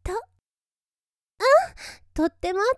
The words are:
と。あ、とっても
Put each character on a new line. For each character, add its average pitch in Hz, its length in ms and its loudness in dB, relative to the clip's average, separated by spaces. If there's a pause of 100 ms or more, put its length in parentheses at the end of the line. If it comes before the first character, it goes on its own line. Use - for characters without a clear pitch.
と。 359 100 -8
あ、 392 40 -6 (2000)
と 311 140 -2
っ 339 40 -4
て 359 220 -6
も 381 80 -2 (180)